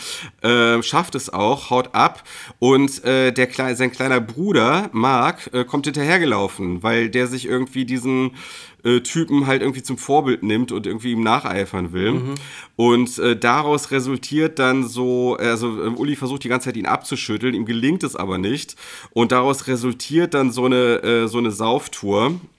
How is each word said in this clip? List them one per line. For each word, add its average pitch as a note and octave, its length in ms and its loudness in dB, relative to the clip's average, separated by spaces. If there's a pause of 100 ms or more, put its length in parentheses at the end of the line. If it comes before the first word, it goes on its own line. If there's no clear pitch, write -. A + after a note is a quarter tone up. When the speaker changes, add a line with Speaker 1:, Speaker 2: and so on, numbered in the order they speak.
(440)
Speaker 1:
äh, A2+ 80 2 (320)
schafft D#3+ 320 -2
es - 160 -6
auch, G#2+ 380 0
haut - 260 0
ab B2+ 280 2 (360)
und, C3+ 460 4
äh, C3 260 4
der B2+ 160 2
Klei-, B2+ 280 -4
sein B2 140 0
kleiner B2+ 300 0
Bruder C#3+ 720 2
Mark, B2+ 600 0
äh, B2 100 0
kommt C#3 220 -2
hinterhergelaufen, A#2+ 1000 0
weil A2+ 260 0
der B2 180 0
sich B2 200 -6
irgendwie B2+ 380 -2
diesen, C3 460 -2 (520)
äh, A#2+ 160 4
Typen C#3+ 480 0
halt C3+ 140 2
irgendwie C3 220 -2
zum B2+ 140 -6
Vorbild C#3 460 0
nimmt A2 300 0
und G2+ 140 -6
irgendwie A2 260 -6
ihm A2+ 100 0
nacheifern G2 680 -2
will. F#2 200 0
Speaker 2:
Mhm. C3 220 -4 (400)
Speaker 1:
Und, A#2+ 440 2
äh, A#2 180 2
daraus C#3+ 540 0
resultiert C#3 680 -2
dann C3 260 2
so, B2 540 0
äh, A2+ 80 0
also, A2+ 380 -2
äh, - 20 -2
Uli C3+ 300 -2
versucht C3+ 260 -6
die A#2+ 60 -8
ganze B2 160 0
Zeit, B2 100 -6
ihn A2 120 -6
abzuschütteln, B2 680 -2
ihm C3 120 -2
gelingt B2 380 0
es C#3+ 140 -6
aber F#2 200 -4
nicht. G#2 380 -4 (380)
Und A#2 180 2
daraus C3 360 2
resultiert C3 680 0
dann C3+ 180 2
so B2 140 -2
eine, B2 360 4
äh, A#2 280 2
so A2 80 -2
eine A#2 140 0
Sauftour. A2 800 0 (280)